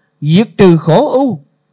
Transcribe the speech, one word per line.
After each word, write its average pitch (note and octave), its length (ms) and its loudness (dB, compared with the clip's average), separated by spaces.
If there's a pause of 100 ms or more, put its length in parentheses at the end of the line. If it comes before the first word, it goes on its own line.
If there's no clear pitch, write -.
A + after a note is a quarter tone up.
(200)
diệt E3+ 360 -2
trừ F#3 200 4
khổ F3+ 360 -2
ưu, B3 280 -4 (320)